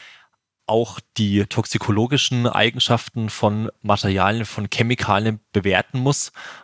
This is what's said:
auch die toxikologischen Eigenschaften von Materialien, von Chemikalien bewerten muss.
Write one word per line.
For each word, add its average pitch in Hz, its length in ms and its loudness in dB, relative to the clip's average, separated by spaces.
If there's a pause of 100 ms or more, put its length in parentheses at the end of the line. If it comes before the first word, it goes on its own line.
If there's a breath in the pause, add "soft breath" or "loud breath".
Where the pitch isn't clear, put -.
(680 loud breath)
auch 113 320 0 (200)
die 101 260 2
toxikologischen 120 1000 0
Eigenschaften 113 840 0
von 107 420 0 (120)
Materialien, 101 640 2
von 104 260 -6
Chemikalien 110 680 0 (120)
bewerten 98 460 0
muss. 139 340 0 (320 loud breath)